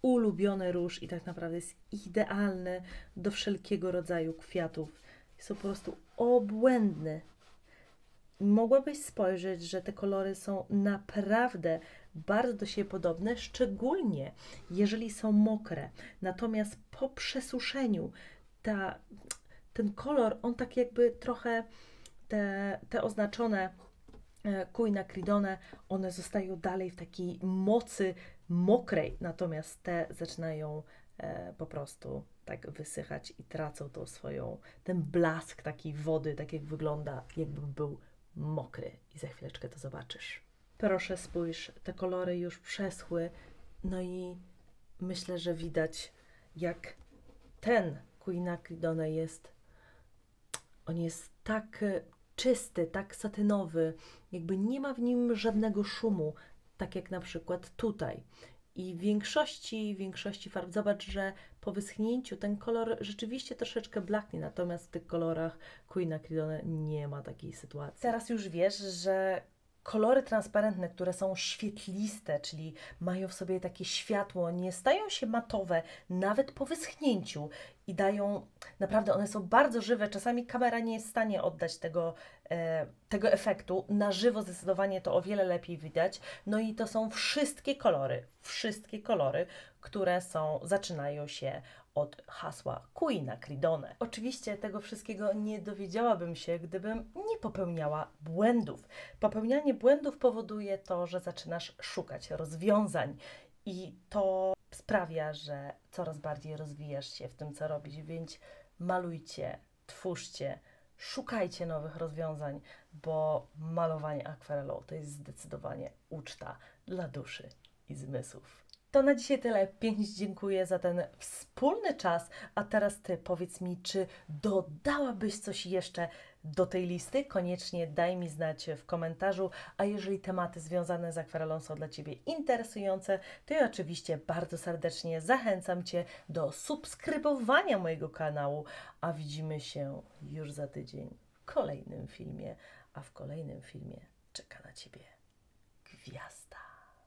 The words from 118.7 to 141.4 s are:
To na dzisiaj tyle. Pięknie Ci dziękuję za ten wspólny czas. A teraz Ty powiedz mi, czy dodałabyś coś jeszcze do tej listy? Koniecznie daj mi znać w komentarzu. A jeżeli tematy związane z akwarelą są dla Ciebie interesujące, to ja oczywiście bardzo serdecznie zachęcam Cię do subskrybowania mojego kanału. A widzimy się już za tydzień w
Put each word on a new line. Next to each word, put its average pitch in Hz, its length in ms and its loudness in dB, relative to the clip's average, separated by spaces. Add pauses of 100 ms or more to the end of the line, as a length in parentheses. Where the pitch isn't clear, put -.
To 277 120 10
na 285 120 8
dzisiaj 254 240 2
tyle. 208 280 4
Pięknie 208 400 0
Ci - 60 -8
dziękuję 196 520 0
za 180 140 2
ten 175 240 2 (140)
wspólny 370 760 0
czas. 170 360 0 (260)
A 208 80 0
teraz 208 380 2
Ty 175 160 -2
powiedz 180 440 -4
mi, 180 200 -4
czy 190 260 0 (220)
dodałabyś 202 1120 0
coś - 260 -6
jeszcze 175 420 -2 (360)
do 156 220 2
tej 185 220 0
listy? 180 380 0
Koniecznie 180 600 -2
daj 170 280 2
mi 175 140 -2
znać 156 480 -4
w - 80 -18
komentarzu. 180 640 0 (280)
A 196 80 2
jeżeli 196 340 -2
tematy 180 400 -2
związane 170 540 -2
z 160 40 -2
akwarelą 156 420 -2
są 156 160 -8
dla 151 140 -6
Ciebie 147 240 -10
interesujące, 226 1080 0 (260)
to - 80 -4
ja 311 120 6
oczywiście 160 520 -4
bardzo 170 400 -4
serdecznie 165 640 -4
zachęcam 185 640 2
Cię 175 220 -2 (240)
do 156 220 0
subskrybowania 294 1300 2
mojego 160 300 -2
kanału. 147 560 -2 (360)
A 165 120 0
widzimy 151 460 -4
się 139 420 -6 (200)
już 147 300 -8
za 143 160 -6
tydzień - 500 -10 (140)
w - 140 -20